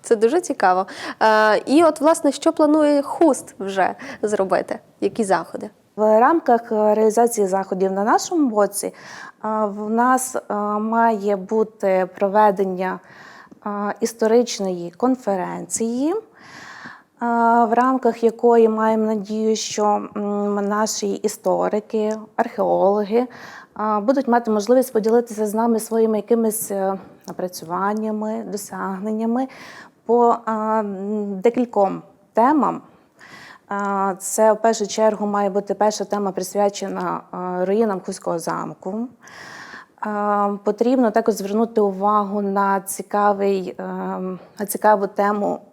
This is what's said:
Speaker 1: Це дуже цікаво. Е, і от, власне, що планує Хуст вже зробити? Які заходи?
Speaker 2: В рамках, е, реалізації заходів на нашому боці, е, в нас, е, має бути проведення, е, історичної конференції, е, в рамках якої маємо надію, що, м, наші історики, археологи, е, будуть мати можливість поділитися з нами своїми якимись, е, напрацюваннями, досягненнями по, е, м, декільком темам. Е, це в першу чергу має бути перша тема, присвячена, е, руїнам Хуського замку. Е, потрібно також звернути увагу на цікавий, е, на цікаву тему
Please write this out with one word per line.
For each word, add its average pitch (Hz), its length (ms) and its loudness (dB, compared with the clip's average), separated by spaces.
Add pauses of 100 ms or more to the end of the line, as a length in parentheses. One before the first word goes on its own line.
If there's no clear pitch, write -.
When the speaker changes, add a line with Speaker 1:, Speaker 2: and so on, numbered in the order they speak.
Speaker 1:
Це - 140 2
дуже 233 260 2
цікаво. 190 440 2 (360)
Е, 214 360 6
і 302 260 4
от, 311 180 2
власне, 311 300 4
що 320 220 0
планує 294 480 4
Хуст - 580 0
вже 196 360 -2 (260)
зробити? 196 580 -2 (220)
Які 202 220 -2
заходи? 185 460 -2 (260)
Speaker 2:
В 214 240 4
рамках, 247 520 2
е, 214 240 2
реалізації 220 520 2
заходів 190 440 -2
на 196 120 -2
нашому 294 460 0
боці, 202 380 0
е, 180 60 -8 (720)
в 208 240 -6
нас, 247 460 2
е, - 180 -6 (260)
має 220 560 2
бути 190 840 -2
проведення, 190 840 0 (680)
е, 208 340 -6
історичної 214 920 0
конференції, 226 1200 -4
е, - 20 -2 (1500)
в 220 80 0
рамках 247 500 2
якої 226 460 6
маємо 220 360 2
надію, 214 500 -2
що, 208 600 0
м, 202 400 -2
наші 202 580 -2
історики, 214 1040 -2 (180)
археологи, 202 920 0 (520)
е, 214 200 0
будуть 262 280 0
мати 233 240 0
можливість 240 420 2
поділитися 220 540 0
з 202 60 -6
нами 226 260 0
своїми 220 380 0
якимись, 220 540 -2
е, 190 280 -2 (280)
напрацюваннями, 214 1200 -4
досягненнями 214 960 -4 (580)
по, 233 300 4 (120)
е, 220 40 -4
м, 208 920 -4
декільком 202 600 0 (320)
темам. 226 480 2 (880)
Е, 196 480 -2
це 220 340 2
в 214 80 -2
першу 220 260 0
чергу 214 380 0
має 202 240 0
бути 196 240 -4
перша 208 300 0
тема, 202 280 -4
присвячена, 190 880 -4 (120)
е, 180 320 -4
руїнам 202 400 0
Хуського 180 340 -6
замку. 170 680 -8 (1000)
Е, 208 560 0
потрібно 240 480 2
також 226 220 2
звернути 214 480 -2
увагу 202 600 0
на 196 400 0
цікавий, 196 960 -2
е, 190 40 -8 (760)
на 208 80 -4
цікаву 208 400 2
тему 202 520 0 (140)